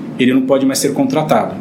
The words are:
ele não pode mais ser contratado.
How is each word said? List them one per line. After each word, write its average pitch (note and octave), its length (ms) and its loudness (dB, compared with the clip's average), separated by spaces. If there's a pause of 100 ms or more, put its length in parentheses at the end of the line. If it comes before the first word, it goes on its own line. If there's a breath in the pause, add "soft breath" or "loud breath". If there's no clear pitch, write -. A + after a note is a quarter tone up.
(180)
ele B2 140 2
não C3 100 2
pode C3+ 220 2
mais C3+ 140 0
ser - 160 -2
contratado. C3 680 0